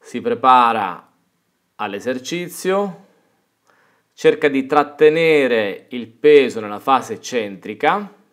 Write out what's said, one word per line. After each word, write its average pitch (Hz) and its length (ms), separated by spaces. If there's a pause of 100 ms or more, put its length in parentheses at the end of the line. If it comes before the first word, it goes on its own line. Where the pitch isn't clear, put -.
si - 200
prepara 113 880 (680)
all'esercizio, 165 1300 (1080)
cerca 151 340
di 135 180
trattenere 147 1200
il 120 180
peso 135 500
nella 104 220
fase 127 340
eccentrica 110 1000 (200)